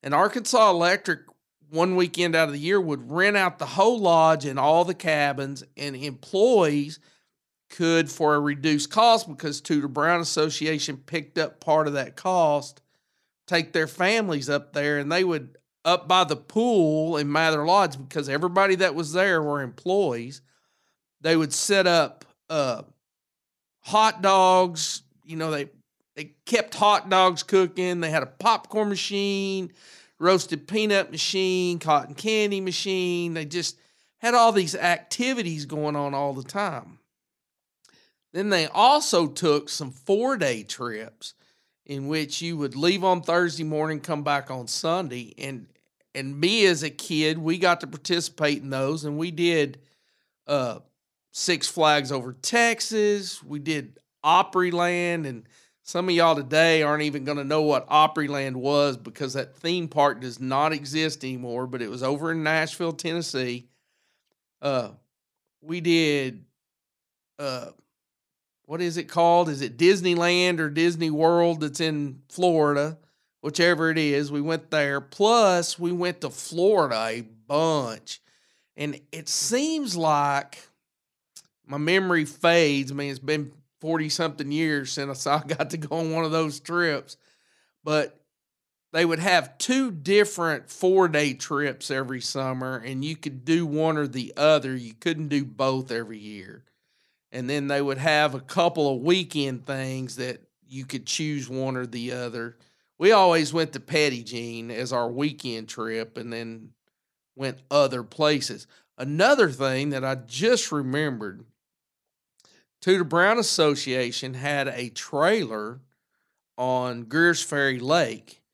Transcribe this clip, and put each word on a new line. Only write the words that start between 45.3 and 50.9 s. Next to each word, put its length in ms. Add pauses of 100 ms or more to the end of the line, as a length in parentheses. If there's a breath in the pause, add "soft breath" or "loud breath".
And, 300 (460)
and 240
me 280
as 180
a 60
kid, 480
we 200
got 220
to 80
participate 720
in 100
those, 340
and 120
we 140
did, 480 (680)
uh, 320 (520)